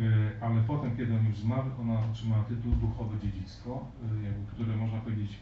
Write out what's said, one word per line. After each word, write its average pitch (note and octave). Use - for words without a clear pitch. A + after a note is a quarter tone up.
e, A#2
ale A2+
potem, B2+
kiedy A2+
on A2
już G2+
zmarł, C3
ona A2+
otrzymała A2
tytuł A#2
Duchowe A2
Dziedzictwo, G2+
e, -
jakby, G2+
które, A2
można A2
powiedzieć G#2+